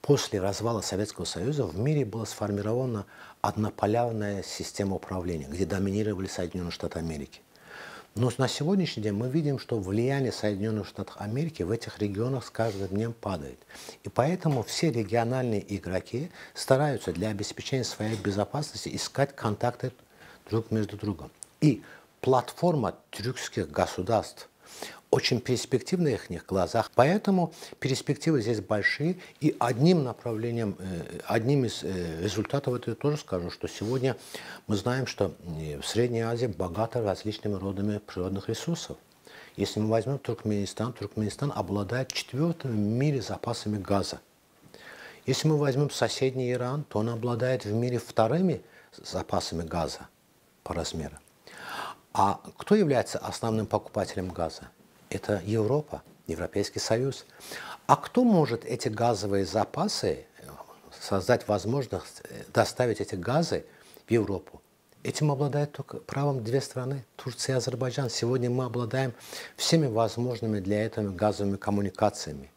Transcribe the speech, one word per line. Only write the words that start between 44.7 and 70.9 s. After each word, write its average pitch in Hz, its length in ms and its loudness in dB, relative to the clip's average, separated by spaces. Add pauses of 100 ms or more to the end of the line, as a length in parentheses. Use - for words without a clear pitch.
Если 135 200 2
мы 156 120 6
возьмём 143 320 4
соседний 127 600 0
Иран, 123 340 -2
то - 140 -2
он 113 120 2
обладает 120 540 0
в 104 80 -2
мире 120 260 0
вторыми 143 640 4 (340)
запасами 87 680 -4
газа 82 460 -4 (560)
по - 80 -6
размеру. 78 440 -6 (960)
А 98 260 2 (160)
кто - 180 4
является 143 440 4
основным 110 480 -2
покупателем 95 640 -2
газа? 82 380 -4 (420)
Это 101 340 -2
Европа, 113 580 0 (240)
Европейский 87 520 -2
Союз. 123 480 0 (600)
А 143 100 8
кто - 280 2
может 156 400 6
эти 123 240 -2
газовые 104 560 2
запасы, 104 800 0 (140)
э, - 80 -20 (520)
создать 98 500 2
возможность, 104 760 -2
э, - 200 -12 (100)
доставить 117 460 2
эти - 140 -4
газы 107 520 0 (400)
в - 40 -2
Европу? 101 520 0 (400)
Этим - 280 0
обладают 143 420 0
только - 260 -10
правом 139 460 0
две 120 160 2
страны — 131 440 -6 (120)
Турция - 400 -4
и - 20 4
Азербайджан. 123 500 -2
Сегодня 120 420 2
мы 127 140 2
обладаем 120 480 0 (440)
всеми 160 300 4
возможными 113 720 2
для 104 240 2
этого 107 260 -2